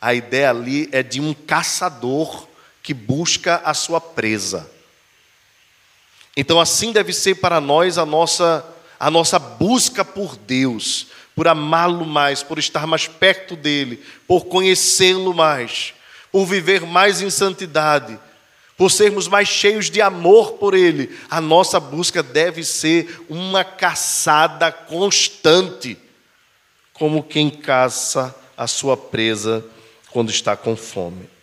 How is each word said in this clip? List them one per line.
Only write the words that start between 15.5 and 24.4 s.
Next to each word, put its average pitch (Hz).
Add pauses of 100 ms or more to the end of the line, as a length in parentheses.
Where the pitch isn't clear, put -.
por 196
viver 180
mais 180
em 196
santidade, 151 (580)
por 185
sermos 208
mais 202
cheios 202
de 180
amor 196
por 202
ele. 165 (140)
A 160
nossa 170
busca 160
deve 156
ser 160
uma 185
caçada 160